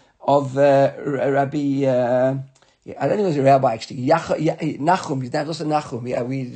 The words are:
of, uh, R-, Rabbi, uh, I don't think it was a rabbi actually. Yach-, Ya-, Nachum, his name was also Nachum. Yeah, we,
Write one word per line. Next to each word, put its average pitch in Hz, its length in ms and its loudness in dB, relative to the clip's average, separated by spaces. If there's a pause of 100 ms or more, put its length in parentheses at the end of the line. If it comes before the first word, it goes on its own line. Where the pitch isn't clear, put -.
(200)
of, 135 380 0
uh, 139 400 6
R-, 135 340 -2
Rabbi, 139 520 0
uh, 127 540 2 (600)
I 131 80 -2
don't 175 100 0
think 214 40 0
it 196 80 0
was 147 80 0
a 139 60 0
rabbi 135 300 6
actually. 113 260 -10
Yach-, 151 420 0
Ya-, 156 160 0
Nachum, 156 640 -2
his 123 100 -10
name - 140 -2
was 160 140 -6
also 151 100 -4
Nachum. 147 380 -4
Yeah, 127 140 -4
we, 131 340 -6